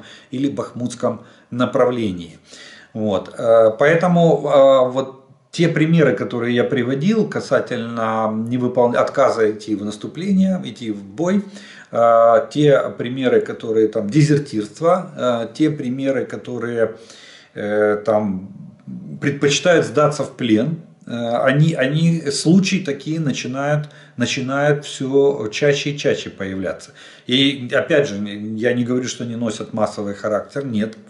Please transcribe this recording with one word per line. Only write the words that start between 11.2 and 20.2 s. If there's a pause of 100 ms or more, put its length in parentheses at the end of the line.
э,
те (180)
примеры,
которые
там
дезертирство,
э,
те
примеры,
которые, (580)
э,
там (720)
предпочитают
сдаться